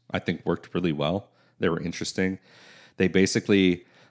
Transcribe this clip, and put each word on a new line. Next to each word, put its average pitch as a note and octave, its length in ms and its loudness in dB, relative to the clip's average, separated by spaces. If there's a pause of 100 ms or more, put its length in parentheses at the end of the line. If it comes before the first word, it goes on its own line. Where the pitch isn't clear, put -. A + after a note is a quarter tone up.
(120)
I - 80 -4
think - 260 -6
worked - 280 -4
really F2+ 180 -2
well. D2+ 380 -4 (300)
They - 100 0
were E2 100 -2
interesting. F#2+ 600 -4 (580)
They F#2+ 100 2
basically, F#2+ 760 2 (260)